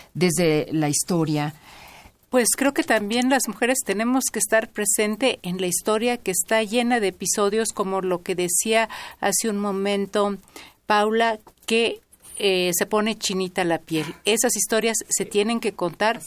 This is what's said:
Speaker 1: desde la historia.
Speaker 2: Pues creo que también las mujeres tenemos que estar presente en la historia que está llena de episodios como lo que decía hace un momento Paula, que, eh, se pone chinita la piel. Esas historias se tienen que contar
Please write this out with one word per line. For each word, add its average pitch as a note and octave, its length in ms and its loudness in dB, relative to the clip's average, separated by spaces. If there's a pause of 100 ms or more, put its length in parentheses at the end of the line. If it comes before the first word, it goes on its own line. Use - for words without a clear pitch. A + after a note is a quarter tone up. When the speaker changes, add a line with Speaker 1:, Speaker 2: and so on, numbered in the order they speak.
(140)
Speaker 1:
desde D#3 580 2
la D3+ 160 0
historia. D3+ 680 0 (720)
Speaker 2:
Pues A#3+ 260 2
creo C#4 200 0
que D#4+ 80 0
también A#3 480 0
las C4+ 160 2
mujeres A#3 360 0
tenemos A#3 480 0
que - 60 -6
estar A3 320 2
presente G#3+ 720 0
en F3+ 180 -6
la F#3 60 -2
historia A3 520 0
que - 120 -6
está A3 320 0
llena A#3 380 0
de G3+ 80 2
episodios G3+ 640 0
como F#3+ 320 -2
lo F3+ 200 0
que F#3 140 -4
decía A3 520 0 (320)
hace G3+ 300 0
un G3+ 80 -2
momento G3+ 800 -2 (480)
Paula, A3 540 2 (260)
que, A3+ 360 0 (360)
eh, F#3 400 2
se G3+ 80 0
pone G#3+ 320 0
chinita F#3 460 -2
la E3 160 2
piel. D#3+ 340 -4 (120)
Esas A3+ 300 2
historias A3 420 0 (120)
se - 160 -2
tienen G#3+ 340 0
que G#3+ 140 -2
contar G#3 540 -2